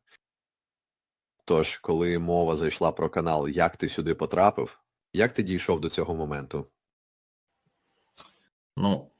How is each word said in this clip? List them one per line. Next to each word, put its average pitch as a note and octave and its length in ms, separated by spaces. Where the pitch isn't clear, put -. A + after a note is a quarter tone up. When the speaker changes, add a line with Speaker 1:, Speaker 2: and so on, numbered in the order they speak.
Speaker 1:
Тож, D#2+ 320
коли F2 420
мова E2+ 360
зайшла D#2+ 360
про D#2+ 180
канал, D#2+ 380
як E2 300
ти - 120
сюди D#2+ 260
потрапив, F2+ 640
як A2 200
ти A#2+ 100
дійшов F2+ 380
до E2 80
цього E2+ 260
моменту? D2 520
Speaker 2:
Ну, - 420